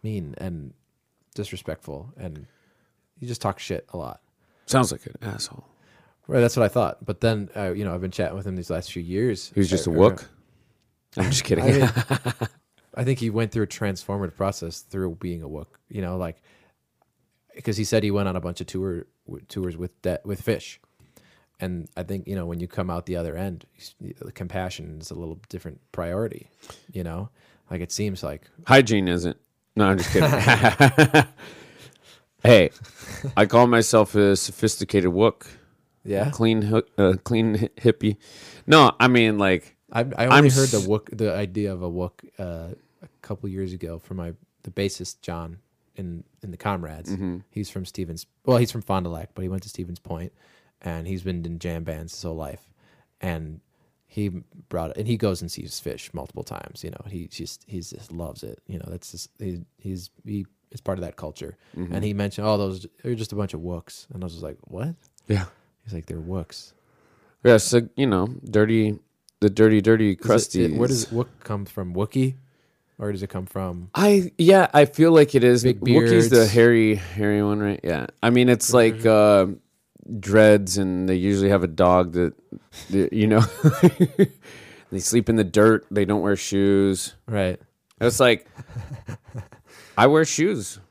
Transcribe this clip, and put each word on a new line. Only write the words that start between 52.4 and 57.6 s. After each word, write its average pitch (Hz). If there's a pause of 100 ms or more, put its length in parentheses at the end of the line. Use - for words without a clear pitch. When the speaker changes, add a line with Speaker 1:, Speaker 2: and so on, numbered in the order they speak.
Speaker 1:
And 80 (480)
he 104 (400)
brought 82
it, -
and 107
he 117
goes 101
and 85
sees -
Fish -
multiple -
times. -
You 87
know, -
he 87
just, -